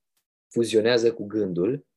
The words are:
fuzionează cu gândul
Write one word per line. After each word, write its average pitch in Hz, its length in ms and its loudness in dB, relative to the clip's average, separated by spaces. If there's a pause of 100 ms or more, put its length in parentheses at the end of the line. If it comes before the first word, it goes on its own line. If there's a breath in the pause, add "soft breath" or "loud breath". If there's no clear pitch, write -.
(480)
fuzionează 113 640 2
cu 104 140 -10
gândul 104 720 -2